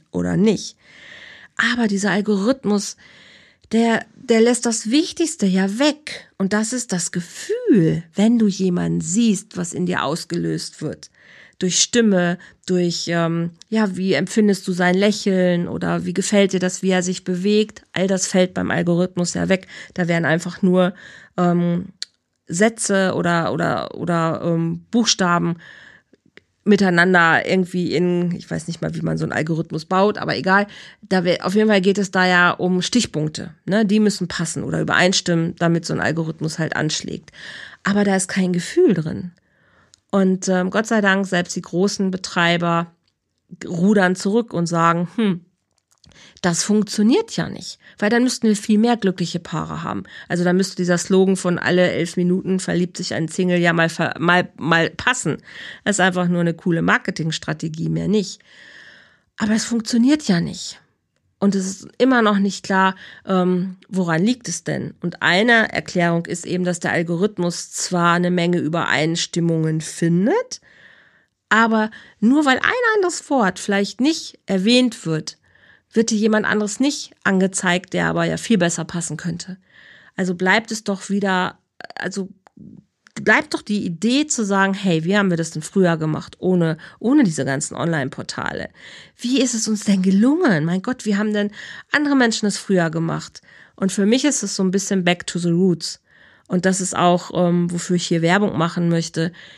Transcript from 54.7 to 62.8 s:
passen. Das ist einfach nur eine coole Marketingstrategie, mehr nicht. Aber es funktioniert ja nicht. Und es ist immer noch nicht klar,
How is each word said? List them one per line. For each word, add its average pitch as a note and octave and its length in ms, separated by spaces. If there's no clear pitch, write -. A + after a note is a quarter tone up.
passen. - 460
Das G3+ 100
ist - 60
einfach F3+ 260
nur F3 140
eine E3+ 120
coole E3 280
Marketingstrategie, D#3+ 1080
mehr E3 180
nicht. G3 320
Aber G#3+ 160
es A3 120
funktioniert A#3+ 640
ja F3 140
nicht. - 380
Und G3 160
es F#3+ 100
ist - 220
immer B3 240
noch G#3 180
nicht G3 240
klar, F#3+ 320